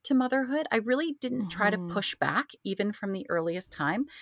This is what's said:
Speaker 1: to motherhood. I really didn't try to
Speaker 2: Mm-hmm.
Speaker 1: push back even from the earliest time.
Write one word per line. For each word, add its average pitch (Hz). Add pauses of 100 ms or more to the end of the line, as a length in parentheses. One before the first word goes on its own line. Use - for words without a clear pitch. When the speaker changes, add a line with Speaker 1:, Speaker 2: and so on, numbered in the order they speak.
Speaker 1:
to 285
motherhood. 262
I -
really 254
didn't 247
try 202
to 185
Speaker 2:
Mm-hmm. 175
Speaker 1:
push 190
back 165 (120)
even 202
from 202
the 190
earliest 170
time. 170 (160)